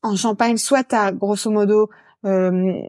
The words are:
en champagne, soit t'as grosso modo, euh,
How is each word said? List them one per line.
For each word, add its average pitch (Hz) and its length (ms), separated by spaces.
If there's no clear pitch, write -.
en 208 100
champagne, 226 420
soit 262 280
t'as 208 260
grosso 202 400
modo, 214 400
euh, 185 500